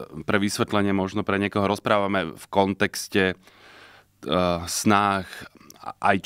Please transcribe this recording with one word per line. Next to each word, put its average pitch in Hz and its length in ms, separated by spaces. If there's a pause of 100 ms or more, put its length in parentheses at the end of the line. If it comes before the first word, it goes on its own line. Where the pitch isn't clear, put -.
(260)
pre 104 160
vysvetlenie 101 540
možno 98 260
pre 98 160
niekoho 101 320
rozprávame 101 640
v - 160
kontexte, 98 840
e, 92 40 (1300)
snách 101 640 (500)
aj - 460